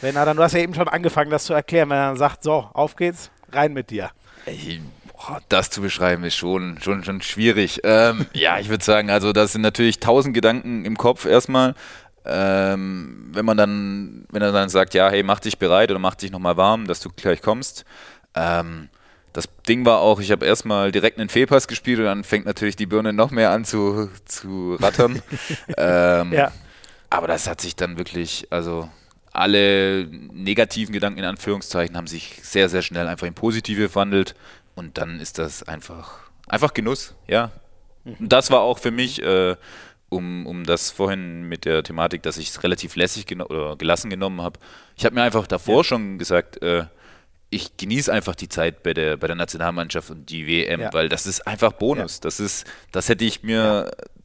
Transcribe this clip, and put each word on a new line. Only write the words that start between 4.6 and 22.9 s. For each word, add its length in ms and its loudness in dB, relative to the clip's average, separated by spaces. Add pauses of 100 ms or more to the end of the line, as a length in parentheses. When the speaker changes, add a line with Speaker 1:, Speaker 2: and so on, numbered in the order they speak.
Speaker 2:
boah, 340 -14
das 220 2
zu 100 -8
beschreiben 460 0
ist 100 -2
schon, 460 -2
schon, 240 -4
schon 160 -6
schwierig. 640 2
Ähm, 440 6
<laughs> 40 -20
ja, 260 2
ich 80 -8
würd 160 -2
sagen, 260 4
also 220 4
das 220 4
sind 80 -2
natürlich 400 2
tausend 320 4
Gedanken 500 0
im 140 -4
Kopf 280 2
erstmal. 480 4 (520)
Ähm, 1040 -2
wenn 140 -4
man 100 4
dann, 720 0
wenn 120 -4
er 100 4
dann 160 2
sagt, 260 2
ja, 160 6
hey, 140 4
mach 160 2
dich 180 -6
bereit 320 4
oder 120 0
mach 140 0
dich 160 -12
nochmal 260 -2
warm, 280 4
dass 140 -4
du 160 -12
gleich 260 0
kommst. 440 -4 (500)
Ähm, 540 -4 (440)
das 160 -8 (180)
Ding 180 2
war 140 6
auch, 200 4
ich 120 -2
hab 120 2
erstmal 480 2
direkt 280 2
einen 100 -6
Fehlpass 380 4
gespielt 300 -2
und 80 0
dann 180 -2
fängt 220 -2
natürlich 300 -4
die 100 -4
Birne 260 0